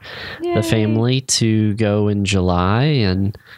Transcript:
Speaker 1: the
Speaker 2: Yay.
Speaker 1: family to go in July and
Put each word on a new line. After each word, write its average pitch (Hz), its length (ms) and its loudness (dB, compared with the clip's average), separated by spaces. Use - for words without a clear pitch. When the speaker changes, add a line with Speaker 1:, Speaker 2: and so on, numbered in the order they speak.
Speaker 1:
the 330 100 -6
Speaker 2:
Yay. 110 120 0
Speaker 1:
family 113 600 0
to 110 520 0
go 104 320 0
in 101 180 0
July 92 600 2
and 101 520 0